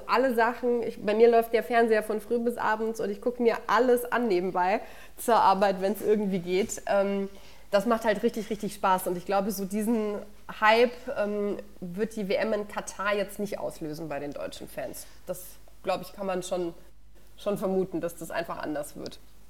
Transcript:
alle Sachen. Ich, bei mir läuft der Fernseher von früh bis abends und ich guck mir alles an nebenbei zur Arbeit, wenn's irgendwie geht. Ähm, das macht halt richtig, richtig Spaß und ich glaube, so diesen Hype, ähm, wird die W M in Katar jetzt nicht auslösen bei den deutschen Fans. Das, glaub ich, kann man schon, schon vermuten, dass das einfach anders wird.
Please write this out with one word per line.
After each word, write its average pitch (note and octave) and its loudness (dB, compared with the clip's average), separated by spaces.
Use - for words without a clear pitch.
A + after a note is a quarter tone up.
alle A#3+ 4
Sachen. A#3 2
Ich, - -6
bei G#3+ 2
mir A#3 10
läuft A3+ 6
der A3 4
Fernseher A3+ 4
von A3 -4
früh A#3+ -2
bis A#3 -2
abends A3 0
und G3+ -2
ich G3+ -6
guck B3 -2
mir A3+ 4
alles A#3+ 4
an A#3+ 2
nebenbei F#3 2
zur A3+ 4
Arbeit, F#3+ 6
wenn's G#3+ 0
irgendwie G#3 2
geht. F3+ 0
Ähm, G3 2
das G3 4
macht A#3 2
halt G3+ 2
richtig, A3+ 0
richtig G#3 -4
Spaß F#3 2
und F3+ -2
ich F3 -10
glaube, G3 2
so G3 -4
diesen G#3+ 0
Hype, A3+ 6
ähm, G#3 -2
wird F#3+ -4
die G3+ -4
W G3 0
M A3 0
in G#3 -2
Katar G3+ -4
jetzt G3 -4
nicht G3+ -4
auslösen D#3 -8
bei C#3+ -6
den D3 -8
deutschen - -10
Fans. - -10
Das, F3+ -8
glaub F3+ -2
ich, F3+ -12
kann G3 -8
man F#3 -2
schon, F3 -4
schon G3+ -2
vermuten, F#3+ 0
dass E3+ -4
das E3 -10
einfach - -4
anders D3 -6
wird. C#3 -12